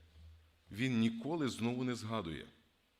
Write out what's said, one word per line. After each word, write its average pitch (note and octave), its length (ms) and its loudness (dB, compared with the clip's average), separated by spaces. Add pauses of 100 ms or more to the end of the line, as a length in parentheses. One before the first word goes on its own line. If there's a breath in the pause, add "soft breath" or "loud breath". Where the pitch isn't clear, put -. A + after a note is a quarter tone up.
(720)
Він A#2 300 2
ніколи C3 480 2
знову A#2 360 0
не B2 100 0
згадує. G#2 520 -4 (540)